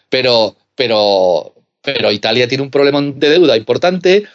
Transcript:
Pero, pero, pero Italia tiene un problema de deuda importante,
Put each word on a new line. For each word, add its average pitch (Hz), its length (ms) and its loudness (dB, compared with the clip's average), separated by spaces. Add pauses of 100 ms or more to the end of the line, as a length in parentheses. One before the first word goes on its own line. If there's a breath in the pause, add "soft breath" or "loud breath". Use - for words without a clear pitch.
Pero, 120 480 0 (180)
pero, 101 800 0 (260)
pero 139 300 -2
Italia 113 380 -2
tiene 135 160 -4
un 139 80 -12
problema 143 280 2
de 143 280 -2
deuda 147 280 4
importante, 180 680 0 (100)